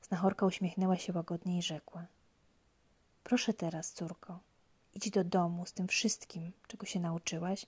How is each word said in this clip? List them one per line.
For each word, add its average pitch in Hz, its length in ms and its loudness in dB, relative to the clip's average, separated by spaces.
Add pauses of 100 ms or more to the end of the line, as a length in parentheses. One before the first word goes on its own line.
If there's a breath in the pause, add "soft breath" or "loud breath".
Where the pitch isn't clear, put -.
Znachorka 190 440 2
uśmiechnęła 185 520 2
się 180 160 -4
łagodnie 175 440 -2
i 175 40 2
rzekła: 170 440 -6 (1160)
Proszę 240 300 2
teraz, 165 400 -4
córko, 175 460 -8 (540)
idź 196 160 -4
do 196 140 4
domu 175 420 2
z - 80 -12
tym 185 140 -2
wszystkim, - 640 -2 (160)
czego - 180 -10
się - 140 -2
nauczyłaś 170 680 -2